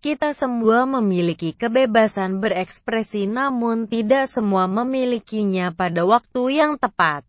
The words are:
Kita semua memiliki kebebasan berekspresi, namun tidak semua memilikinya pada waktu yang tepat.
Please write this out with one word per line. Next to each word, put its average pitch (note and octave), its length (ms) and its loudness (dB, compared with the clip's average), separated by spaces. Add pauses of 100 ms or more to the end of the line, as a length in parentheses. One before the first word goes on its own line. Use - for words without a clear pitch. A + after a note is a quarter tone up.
Kita D4 320 -2
semua A#3 480 2
memiliki F3+ 720 0
kebebasan A3 880 0
berekspresi, G3+ 880 -4
namun A#3 560 -2
tidak A3+ 400 0
semua G3 400 0
memilikinya G#3+ 1040 -2
pada E3+ 320 -2
waktu B3 560 0
yang D4+ 160 2
tepat. D#3 540 -2